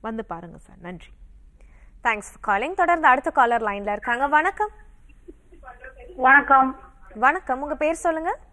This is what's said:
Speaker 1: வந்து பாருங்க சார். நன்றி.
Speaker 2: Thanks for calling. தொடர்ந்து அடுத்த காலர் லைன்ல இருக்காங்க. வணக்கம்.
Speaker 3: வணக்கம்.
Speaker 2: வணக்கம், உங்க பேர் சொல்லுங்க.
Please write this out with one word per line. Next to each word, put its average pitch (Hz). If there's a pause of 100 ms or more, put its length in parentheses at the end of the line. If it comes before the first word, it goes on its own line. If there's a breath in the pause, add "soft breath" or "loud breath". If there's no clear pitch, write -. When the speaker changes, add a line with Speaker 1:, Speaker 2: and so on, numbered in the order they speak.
Speaker 1:
வந்து 220
பாருங்க 170
சார். -
நன்றி. 175 (960)
Speaker 2:
Thanks 214
for -
calling. 240
தொடர்ந்து 339
அடுத்த 262
காலர் 233
லைன்ல 202
இருக்காங்க. 240
வணக்கம். 311 (1500)
Speaker 3:
வணக்கம். 269 (380)
Speaker 2:
வணக்கம், 269
உங்க 294
பேர் 311
சொல்லுங்க. 330 (140)